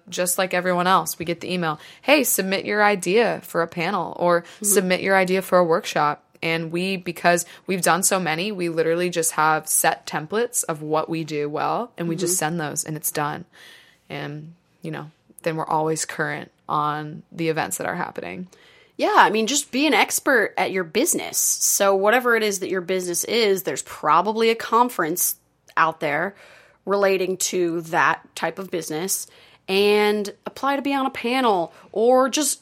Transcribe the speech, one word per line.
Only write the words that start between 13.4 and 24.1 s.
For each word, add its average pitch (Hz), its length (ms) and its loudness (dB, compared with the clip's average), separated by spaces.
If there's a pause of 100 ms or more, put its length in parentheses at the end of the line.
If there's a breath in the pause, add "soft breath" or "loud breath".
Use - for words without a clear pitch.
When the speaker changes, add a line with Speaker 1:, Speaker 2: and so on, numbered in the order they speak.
Speaker 1:
And, 151 460 -12 (260)
you 160 100 -12
know, 151 200 -12 (320)
then 160 140 -2
we're 160 100 -4
always 156 400 0
current 147 440 -6 (180)
on 151 540 -4 (100)
the 165 180 -4
events 156 280 -2
that - 80 -4
are 87 100 -2
happening. 175 520 -8 (480 soft breath)
Speaker 2:
Yeah, 415 200 0
I 196 140 8
mean, 220 160 2
just 277 260 -2
be 277 140 2
an 277 80 4
expert 226 640 2
at 185 120 0
your 185 140 -2
business. 170 540 -2
So - 580 2
whatever 233 400 4
it 220 60 0
is 196 180 -2
that 196 80 -6
your 185 140 -2
business 180 420 -4
is, 202 380 2
there's 139 200 -4
probably 208 680 2